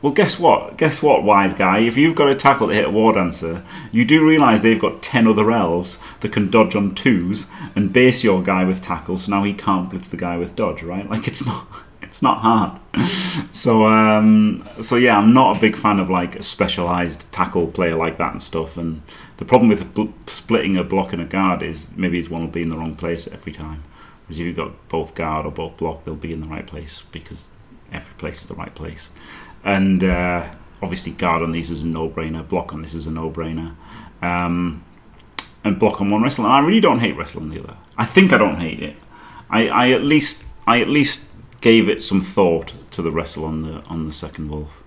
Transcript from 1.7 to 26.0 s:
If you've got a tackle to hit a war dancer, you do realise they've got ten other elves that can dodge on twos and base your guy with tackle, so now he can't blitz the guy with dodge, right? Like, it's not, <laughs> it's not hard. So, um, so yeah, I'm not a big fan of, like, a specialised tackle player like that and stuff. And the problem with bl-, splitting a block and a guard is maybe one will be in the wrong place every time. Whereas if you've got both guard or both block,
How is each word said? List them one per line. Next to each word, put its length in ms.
If 180
you've 160
got 160
a 40
tackle 340
to 60
hit 120
a 40
war 220
dancer, 500
you 140
do 200
realise 360
they've 180
got 220
ten 260
other 240
elves 460
that 120
can 180
dodge 240
on 200
twos 520
and 160
base 320
your 180
guy 220
with 160
tackle, 380
so 120
now 140
he 80
can't 380
blitz 180
the 80
guy 220
with 180
dodge, 260
right? 260
Like, 200
it's 180
not, 200
<laughs> 160
it's 200
not 160
hard. 420
So, 320
um, 800
so 160
yeah, 220
I'm 160
not 240
a 20
big 160
fan 240
of, 80
like, 260
a 80
specialised 880
tackle 360
player 280
like 220
that 160
and 100
stuff. 360
And 240
the 80
problem 240
with 260
bl-, 200
splitting 520
a 60
block 280
and 80
a 60
guard 360
is 320
maybe 320
one 140
will 80
be 140
in 80
the 80
wrong 180
place 320
every 240
time. 320
Whereas 140
if 60
you've 100
got 320
both 260
guard 300
or 80
both 240
block, 280